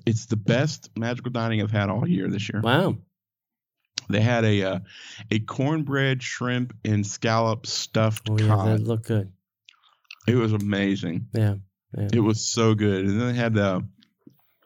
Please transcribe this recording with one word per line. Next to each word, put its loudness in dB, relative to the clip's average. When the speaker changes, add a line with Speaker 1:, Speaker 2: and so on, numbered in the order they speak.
Speaker 1:
it's 0
the -2
best 0
magical -6
dining -2
I've -2
had 0
all -2
year 0
this -6
year. -2
Speaker 2:
Wow. 2
Speaker 1:
They 2
had 2
a, 2
uh, -2
a 2
cornbread, -2
shrimp, -4
and 0
scallop -2
stuffed -2
Speaker 2:
Oh, 0
yeah, 2
Speaker 1:
cod. 2
Speaker 2:
that 2
looked -4
good. -2
Speaker 1:
It 4
was 4
amazing. 0
Speaker 2:
Yeah, 2
yeah. -2
Speaker 1:
It 4
was 2
so 4
good. 2
And 0
then 0
they -2
had, 2
uh, 2